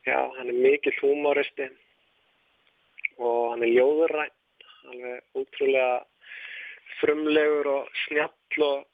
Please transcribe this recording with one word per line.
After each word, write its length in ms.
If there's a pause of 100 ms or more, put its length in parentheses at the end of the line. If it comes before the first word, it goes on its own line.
já, 140 (160)
hann 100
er 160
mikill 380
húmóristi 720 (1400)
og 380
hann 100
er 80
ljóðrænn, 640 (580)
alveg 480
ótrúlega 640 (960)
frumlegur 720
og 180 (160)
snjall 640
og 280